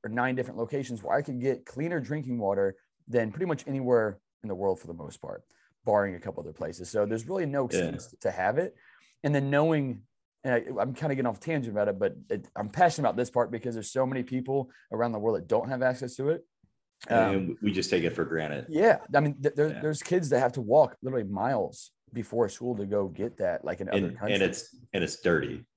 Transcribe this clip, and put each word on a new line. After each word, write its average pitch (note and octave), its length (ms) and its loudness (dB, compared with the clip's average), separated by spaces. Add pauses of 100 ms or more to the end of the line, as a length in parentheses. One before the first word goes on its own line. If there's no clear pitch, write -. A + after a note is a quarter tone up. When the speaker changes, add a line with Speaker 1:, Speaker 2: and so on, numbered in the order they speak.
Speaker 1:
or A2 60 -6
nine B2 260 0
different - 240 -4
locations A#2 440 -4
where - 140 0
I D3 40 2
could C3 200 -6
get C3 240 0
cleaner E3 340 -4
drinking B2+ 380 -4
water G2 380 2 (320)
than A2+ 240 2
pretty E3 160 -4
much D3+ 200 -2
anywhere B2 520 2 (240)
in A2 60 -8
the F#2+ 60 -2
world F#2+ 240 0
for - 80 -18
the E2+ 60 -10
most E2 280 -12
part, - 220 -10 (400)
barring G2+ 320 2
a E2+ 40 -10
couple F2 240 -8
other D#2+ 100 -12
places. E2+ 360 -8
So G#2 160 2
there's A2+ 220 -4
really F#3 180 -2
no C#3 260 0
Speaker 2:
Yeah. G2 160 0
Speaker 1:
excuse - 340 -10
to F#2+ 100 -2
have G2 260 0
it. - 180 -2 (480)
And D3 120 2
then C#3 140 2
knowing, C#3+ 540 2 (400)
and B2+ 100 0
I, A2+ 280 0
I'm B2 120 0
kinda C#3+ 220 -2
getting C3 120 0
off G#2+ 120 -4
tangent C3+ 360 -4
about G#2 140 2
it, G2 100 -2
but G2 160 0 (140)
it, A2 260 -4
I'm G#2 140 -4
passionate D#3+ 400 4
about F#2+ 80 -2
this A#2+ 140 0
part A#2+ 200 0
because A#2 240 -6
there's G#2+ 160 -8
so C3 140 2
many C3 180 -2
people C3 460 -2 (220)
around A#2 200 0
the A2 80 -4
world G#2+ 180 2
that E2+ 100 -6
don't A2+ 220 2
have B2+ 120 -2
access B2+ 360 0
to C3+ 120 0
it. E3+ 160 -2 (640)
Um, A#2 100 6 (160)
Speaker 2:
And F#2 260 0
we G#2 100 2
just F2+ 180 0
take F2 140 4
it E2 120 2
for D#2+ 100 0
granted. D#2 440 -2
Speaker 1:
Yeah. F#3 300 6 (140)
I C#3+ 60 8
mean, C#3+ 220 0
th-, D3 120 2
there, D3+ 160 2
Speaker 2:
Yeah. D3+ 120 -8
Speaker 1:
there's D#3 200 -2
kids F3 280 0
that C3 100 4
have B2 140 2
to C3+ 80 -4
walk B2 420 6
literally B2+ 220 -2
miles G2+ 680 -2 (220)
before A2+ 360 0
school A#2+ 280 -4
to G2+ 80 -4
go G2+ 240 0
get G2 280 -6
that, - 280 -2
like, F2+ 160 -4
in G2 80 -6
other G2+ 180 2
Speaker 2:
And, - 100 -6
Speaker 1:
countries. G2 240 0
Speaker 2:
and F2+ 80 4
it's, - 260 -8 (180)
and F#2 100 2
it's - 180 -4
dirty. D2 440 0 (120)